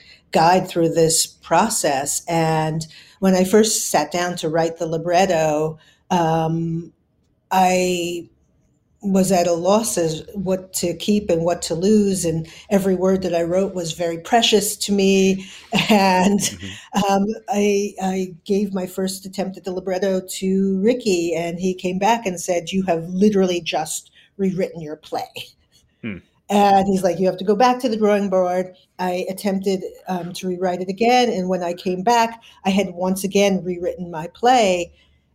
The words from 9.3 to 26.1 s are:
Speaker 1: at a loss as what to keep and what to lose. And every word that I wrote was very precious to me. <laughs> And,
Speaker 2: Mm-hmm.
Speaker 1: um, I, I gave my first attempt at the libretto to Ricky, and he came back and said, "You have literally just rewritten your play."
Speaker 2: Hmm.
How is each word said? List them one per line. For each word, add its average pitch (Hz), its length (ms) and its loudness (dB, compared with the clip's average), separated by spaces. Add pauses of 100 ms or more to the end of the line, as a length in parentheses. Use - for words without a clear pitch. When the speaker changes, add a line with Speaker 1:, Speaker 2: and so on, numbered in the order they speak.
Speaker 1:
at 175 140 4
a 175 60 2
loss 196 440 2
as 160 380 -2
what 185 400 -4
to 170 200 -4
keep 208 360 0
and 165 120 2
what 170 200 -2
to 170 120 -4
lose. 196 520 2
And 160 200 -2 (220)
every 196 260 2
word 185 280 0
that 175 120 -2
I 170 100 0
wrote 190 300 0
was 165 180 -6
very 170 260 -4
precious 226 580 2
to - 160 -4
me. 190 540 4 (260)
<laughs> - 160 0
And, 196 520 4
Speaker 2:
Mm-hmm. 104 720 -4
Speaker 1:
um, 196 140 2 (220)
I, 202 540 0
I 190 320 -4 (100)
gave 196 300 0
my 185 120 -4
first 190 380 -6
attempt 196 320 -6
at - 80 -20
the 190 80 -6
libretto 185 480 -2
to 190 600 -2
Ricky, 190 540 0
and 170 240 -4
he 185 160 -2
came 185 240 -4
back 226 280 0
and 180 140 -6
said, 170 300 -4
"You 190 120 -2
have 170 260 -2
literally 185 520 2
just 160 500 -6 (260)
rewritten 185 440 -2
your 156 160 -10
play." - 280 -8 (800)
Speaker 2:
Hmm. 101 160 -8 (300)